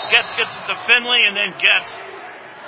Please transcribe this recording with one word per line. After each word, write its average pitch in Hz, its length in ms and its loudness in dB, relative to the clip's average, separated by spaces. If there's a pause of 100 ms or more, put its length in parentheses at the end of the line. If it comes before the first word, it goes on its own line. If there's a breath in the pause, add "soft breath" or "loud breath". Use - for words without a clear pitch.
(100)
Getz 233 240 2
gets 226 220 -2
it - 100 -10
to 196 80 -2 (160)
Finley, 240 400 4
and 196 60 -4
then 202 260 -2
Getz 196 320 2 (720)